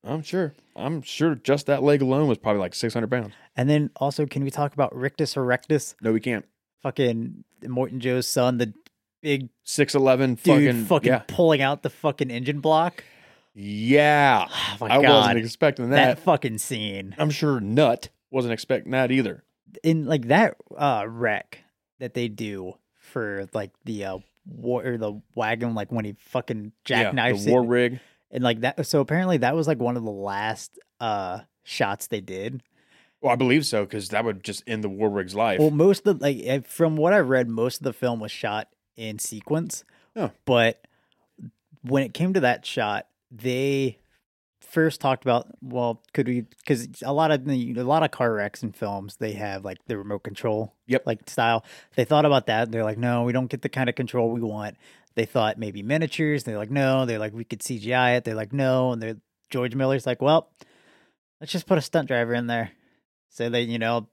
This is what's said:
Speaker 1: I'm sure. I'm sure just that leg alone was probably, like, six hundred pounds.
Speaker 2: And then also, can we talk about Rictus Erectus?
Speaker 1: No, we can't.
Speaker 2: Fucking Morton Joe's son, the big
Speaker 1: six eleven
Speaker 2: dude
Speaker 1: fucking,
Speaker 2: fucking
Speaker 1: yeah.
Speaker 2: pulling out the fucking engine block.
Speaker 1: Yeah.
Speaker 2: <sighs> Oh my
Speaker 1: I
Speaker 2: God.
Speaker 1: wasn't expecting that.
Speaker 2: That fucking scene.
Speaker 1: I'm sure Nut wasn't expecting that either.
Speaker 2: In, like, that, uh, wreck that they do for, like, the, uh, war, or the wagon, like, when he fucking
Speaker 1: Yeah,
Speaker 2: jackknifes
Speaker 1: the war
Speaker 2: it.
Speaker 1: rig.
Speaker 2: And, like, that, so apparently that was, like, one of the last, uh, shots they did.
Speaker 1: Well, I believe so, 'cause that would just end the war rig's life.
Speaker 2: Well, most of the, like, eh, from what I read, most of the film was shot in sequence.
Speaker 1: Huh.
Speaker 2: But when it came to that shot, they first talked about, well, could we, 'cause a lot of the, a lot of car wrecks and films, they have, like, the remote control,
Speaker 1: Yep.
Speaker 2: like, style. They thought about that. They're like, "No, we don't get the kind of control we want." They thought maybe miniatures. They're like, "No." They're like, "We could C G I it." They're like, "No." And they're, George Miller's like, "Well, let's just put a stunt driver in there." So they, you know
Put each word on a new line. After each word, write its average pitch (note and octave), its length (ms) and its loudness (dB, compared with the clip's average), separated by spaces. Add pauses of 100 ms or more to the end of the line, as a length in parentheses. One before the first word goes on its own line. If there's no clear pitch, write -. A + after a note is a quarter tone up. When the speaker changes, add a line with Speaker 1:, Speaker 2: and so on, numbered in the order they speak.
Speaker 1:
I'm D3 200 -8
sure. F3 320 -4 (200)
I'm C#3+ 280 -6
sure D#3 320 0
just C#3+ 320 0
that C#3 160 2
leg C#3+ 180 4
alone C3+ 260 2
was A#2+ 120 2
probably, G#2 220 0
like, F2 140 -4
six A2+ 200 -4
hundred A2+ 160 -2
pounds. A#2 240 -4 (200)
Speaker 2:
And C3 140 0
then D3+ 280 2
also, C#3+ 280 -2
can C#3 200 -4
we C3+ 60 -4
talk D3 220 -2
about B2+ 240 0
Rictus C#3 380 -4
Erectus? C3 680 0
Speaker 1:
No, A2+ 140 0
we A2+ 60 2
can't. A2+ 260 -4 (360)
Speaker 2:
Fucking B2 640 -2 (240)
Morton B2+ 320 -4
Joe's B2+ 260 0
son, B2 300 2
the A#2 160 -2 (480)
big C#3 300 -2 (140)
Speaker 1:
six - 300 0
eleven C3 420 4
Speaker 2:
dude - 40 -18
Speaker 1:
fucking, C3 460 6
Speaker 2:
fucking D3 260 4
Speaker 1:
yeah. A2+ 160 2
Speaker 2:
pulling D#3+ 320 4
out C#3 220 0
the C#3 80 -4
fucking C#3 400 -4
engine B2+ 300 -4
block. D#3 440 0 (480)
Speaker 1:
Yeah. B2 960 4
Speaker 2:
<sighs> - 320 -6
Oh A#2 80 -6
my A#2 80 4
Speaker 1:
I C#3+ 60 8
Speaker 2:
God. B2+ 180 8
Speaker 1:
wasn't G#2 240 4
expecting B2+ 460 0
that. C3+ 260 4
Speaker 2:
That - 40 -18
fucking C3+ 360 0
scene. G2+ 600 -8
Speaker 1:
I'm D3+ 120 0
sure C#3+ 300 0
Nut A#2 480 2 (220)
wasn't A#2+ 240 -2
expecting - 380 -4
that C3 180 2
either. A#2 340 0 (380)
Speaker 2:
In, D#3+ 240 2
like, C3+ 220 -2
that, F#3+ 280 4 (180)
uh, B2+ 320 0
wreck A2+ 520 -4 (400)
that B2+ 160 -10
they A#2+ 140 -2
do G2+ 460 -8 (220)
for, G2+ 560 -8
like, G2+ 200 -6 (120)
the, G#2 220 -8
uh, F#2+ 120 -8 (280)
war, A#2+ 400 -6
or B2 100 -4
the G#2+ 240 -6 (140)
wagon, A#2 400 -2
like, G#2 180 -6
when A2 140 -4
he G#2 120 -10
fucking G#2+ 540 -8 (160)
Speaker 1:
Yeah, A2+ 240 2
Speaker 2:
jackknifes A2+ 320 0
Speaker 1:
the A2 60 2
war B2 140 6
Speaker 2:
it. A#2 40 -2
Speaker 1:
rig. B2 320 2 (300)
Speaker 2:
And, B2+ 140 -4
like, A2+ 160 2
that, C3 260 -2
so D3 140 2
apparently E3+ 380 0
that B2 180 2
was, D#3 100 0
like, D3 140 0
one A#2+ 160 0
of A2+ 80 -6
the A2 80 -6
last, G2+ 680 -6 (220)
uh, G2+ 400 -4 (240)
shots - 420 -4
they A2 140 -6
did. G2 420 -10 (580)
Speaker 1:
Well, C3 120 2
I A#2+ 40 2
believe C3 300 2
so, G#2+ 180 0
'cause G2 260 -8
that G#2+ 140 -2
would G2+ 200 -6
just G2+ 240 -10
end A2 160 -4
the G#2 40 -4
war G2+ 220 0
rig's F#2+ 240 -6
life. G#2+ 240 0
Speaker 2:
Well, D#3 140 4
most F#3 340 4
of G3 140 2
the, - 40 -8
like, C#3 200 0
eh, C3 200 0
from D#3+ 320 0
what D#3+ 160 2
I G#3 60 6
read, B2+ 300 4
most A#2 300 -2
of - 60 -14
the C3 80 -2
film A#2+ 280 -4
was G#2+ 100 -10
shot G#2+ 380 -6 (280)
in A2 220 -10
sequence. D3+ 640 -6 (320)
Speaker 1:
Huh. E3+ 140 -4 (160)
Speaker 2:
But A#2 400 0 (960)
when C#3 200 0
it B2 120 -6
came F#3 200 -2
to F#3+ 60 2
that B2 240 2
shot, G#2 420 -4 (240)
they C3 680 -2 (600)
first D#3+ 400 0
talked C3+ 240 0
about, B2 220 2 (140)
well, A#2+ 400 -4 (120)
could B2+ 160 0
we, B2 160 -2 (220)
'cause B2 220 0 (160)
a C3+ 80 -2
lot D#3 180 2
of C3 140 0
the, B2+ 340 -2
a B2 60 -4
lot D3+ 180 2
of D3+ 80 0
car A#2+ 220 0
wrecks G#2 300 -4
and G#2+ 140 -8
films, G2+ 400 -8
they A2 160 -6
have, G2+ 320 -8
like, F#2+ 220 -10
the A2 120 -6
remote G2+ 220 -8
control, G#2+ 540 -4 (120)
Speaker 1:
Yep. B2+ 200 0
Speaker 2:
like, - 220 -6
style. A#2 360 0 (320)
They B2+ 80 2
thought D3+ 200 6
about C#3 220 4
that. A2+ 240 0
They're A2+ 140 -2
like, G#2+ 140 -2
"No, A#2+ 260 0
we A#2+ 80 0
don't B2+ 180 -2
get - 120 -8
the B2+ 60 -4
kind C3 200 -2
of A#2+ 80 -4
control A#2+ 340 0
we A#2 100 -4
want." G#2+ 360 -6 (400)
They A2+ 80 0
thought A2 340 0
maybe G2+ 240 -8
miniatures. D3+ 600 -2
They're G#2+ 140 -6
like, G#2 120 -8
"No." C3 340 2
They're A#2 140 -2
like, G#2+ 160 -6
"We A#2 100 -10
could - 180 -10
C A#2+ 160 -8
G A2 160 -4
I B2+ 180 4
it." B2 120 0
They're A2 120 -6
like, G#2+ 160 -8
"No." C3 400 0
And A2+ 100 -6
they're, A2 140 -8 (340)
George B2 240 -4
Miller's C3+ 320 0
like, B2 160 -4
"Well, D#3 280 2 (880)
let's D3+ 120 -16
just F3 140 -4
put F3+ 120 4
a C#3 40 0
stunt D#3 260 -2
driver A#2+ 260 0
in A#2+ 120 -2
there." A#2 240 -4 (600)
So A#2 180 -6
they, A#2+ 140 0
you A#2 160 -4
know A2+ 340 -2